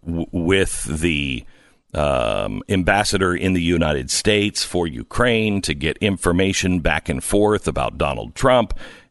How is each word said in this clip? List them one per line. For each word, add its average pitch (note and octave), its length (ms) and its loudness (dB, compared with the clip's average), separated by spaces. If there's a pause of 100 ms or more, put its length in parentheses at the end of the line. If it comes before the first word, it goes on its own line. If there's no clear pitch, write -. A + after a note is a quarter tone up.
w-, E2 260 -4
with F#2 540 0
the D2 580 -2 (500)
um, A1 760 -2
ambassador F#2+ 680 2
in F#2 180 0
the F2+ 80 2
United D#2 500 2
States G#2 520 2
for F2 220 -2
Ukraine G#2+ 760 0
to D#2+ 120 -2
get D2 240 -4
information F#2 840 0
back D2+ 280 -2
and C#2 140 -2
forth G#2 440 2
about C2+ 300 -2
Donald C#2 380 -4
Trump B2 380 4 (380)